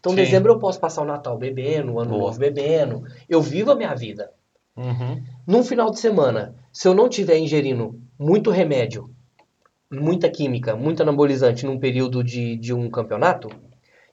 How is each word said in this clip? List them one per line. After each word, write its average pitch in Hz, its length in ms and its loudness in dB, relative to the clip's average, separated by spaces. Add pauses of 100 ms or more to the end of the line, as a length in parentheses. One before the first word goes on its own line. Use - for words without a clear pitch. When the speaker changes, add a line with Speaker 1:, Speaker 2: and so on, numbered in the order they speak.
Speaker 1:
Então, 180 100 -2
Speaker 2:
Sim. 185 60 0
Speaker 1:
dezembro 196 360 6
eu 226 60 6
posso 185 220 -2
passar 160 220 -4
o 147 40 -2
Natal 143 320 -6
bebendo, 131 540 -4
o 117 80 -2
Ano 117 100 -4
Speaker 3:
Boa. 107 120 0
Speaker 1:
Novo 113 160 -4
bebendo. 143 680 0 (240)
Eu 165 120 4
vivo 170 300 0
a 269 60 6
minha 190 180 -4
vida. 107 360 -10 (460)
Speaker 2:
Uhum. 123 460 -6 (240)
Speaker 1:
Num 220 160 4
final 233 280 0
de - 100 -10
semana, 139 560 0 (160)
se - 160 0
eu 185 60 6
não 226 140 6
tiver 170 300 2
ingerindo 135 640 -2 (180)
muito 190 320 2
remédio, 135 600 0 (800)
muita 156 400 0
química, 120 440 -2
muito 160 280 -2
anabolizante 139 640 2
num 135 120 -4
período 127 460 0
de, 120 320 -4
de 117 160 -6
um 120 180 -4
campeonato, 117 580 -2 (640)